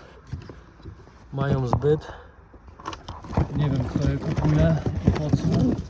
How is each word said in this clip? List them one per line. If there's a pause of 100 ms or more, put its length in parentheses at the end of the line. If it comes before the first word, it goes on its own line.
(1300)
mają
zbyt. (1500)
Nie
wiem,
kto
je
kupuje (320)
i
po
co, (140)